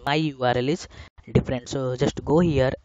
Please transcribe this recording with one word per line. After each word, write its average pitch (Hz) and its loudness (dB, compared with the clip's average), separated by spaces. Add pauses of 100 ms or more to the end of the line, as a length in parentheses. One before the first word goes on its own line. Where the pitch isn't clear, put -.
my 143 0
U 143 -2
R 120 4
L 127 0
is - -4 (440)
different. 123 -2
So 127 -4
just 127 -2
go 151 4
here, 139 2 (120)